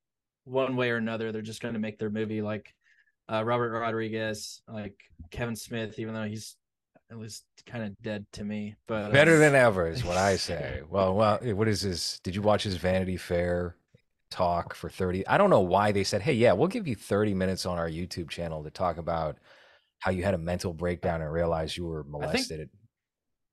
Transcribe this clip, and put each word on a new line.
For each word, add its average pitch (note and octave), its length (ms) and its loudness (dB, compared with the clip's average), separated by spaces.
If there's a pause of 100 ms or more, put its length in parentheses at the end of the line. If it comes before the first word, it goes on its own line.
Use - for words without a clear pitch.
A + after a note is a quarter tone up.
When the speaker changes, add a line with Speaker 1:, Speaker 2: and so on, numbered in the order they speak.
(440)
Speaker 1:
one B2+ 320 -2
way B2 140 2
or A#2 60 0
another. A2+ 360 -2
They're A2 80 -6
just A2 220 -10
gonna A2+ 160 -6
make G#2+ 200 -6
their G#2+ 120 -4
movie, G#2+ 320 -4
like, G#2 320 -8 (580)
uh, A2 140 0
Robert A#2+ 240 0
Rodriguez, A2 1000 -4
like, G#2 320 -12 (300)
Kevin A#2 260 -6
Smith, A2+ 420 -8
even A2 140 -8
though A2 120 -6
he's G#2+ 340 -10 (520)
at A#2 60 -16
least A2 300 -14 (180)
kinda G#2+ 380 -8
dead G#2 300 -8
to G#2+ 120 -10
me. G#2 320 -6 (100)
But, G#2+ 240 -4
Speaker 2:
Better D#3 260 8
Speaker 1:
um, D3+ 40 8
Speaker 2:
than D3 140 8
ever G2+ 340 6
is D#2+ 160 -2
what F2 140 0
I F#2+ 180 6
Speaker 1:
<laughs> - 0 -
Speaker 2:
say. D2 500 -4
Well, F#2 280 2
well, G#2 260 6
eh, A#2+ 120 -2
what G#2+ 140 2
is G2+ 140 2
this? F#2 400 -4
Did F2+ 140 -6
you G2+ 80 -2
watch G#2 220 4
his F#2+ 120 -2
Vanity F#2 400 0
Fair F2 600 -2 (540)
talk F2 440 -2
for E2+ 160 -10
thirty? F#2 360 -2
I D3 120 4
don't G3+ 100 6
know C#3+ 140 6
why G2 300 4
they G2 120 0
said, G#2 160 -2
"Hey, B2 140 0
yeah, A2 180 6
we'll C3 160 2
give G3+ 180 -6
you B2 80 -2
thirty G#2 380 0
minutes F#2 320 0
on F2+ 140 -4
our E2+ 100 -2
YouTube E2 400 -8
channel D#2+ 360 -8
to D2+ 60 -12
talk E2+ 280 -2
about D#2+ 400 -4 (600)
how F#2+ 100 -2
you F2+ 140 0
had G2 100 2
a F2 40 0
mental F2 360 -4
breakdown E2+ 480 -2
and D#2 100 -6
realized E2 460 -2
you F2 80 -6
were D#2 180 -6 (160)
Speaker 1:
I D2+ 60 -4
think B3 260 -4
Speaker 2:
molested." D#3 180 -10 (840)